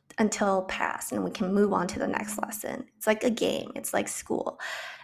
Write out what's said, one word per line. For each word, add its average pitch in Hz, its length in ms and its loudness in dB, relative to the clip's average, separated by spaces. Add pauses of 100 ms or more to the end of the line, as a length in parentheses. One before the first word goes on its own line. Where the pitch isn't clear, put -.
<laughs> - 140 -8
until 202 460 4
past, - 480 -2
and 202 100 0
we 185 80 0
can 185 240 0
move 202 180 6
on 180 140 2
to - 120 -6
the - 100 0
next - 340 -4
lesson. - 440 -6 (100)
It's - 100 -12
like 220 160 4
a 254 80 4
game, - 460 0
it's - 180 -4
like 208 140 0
school. - 500 -2 (460)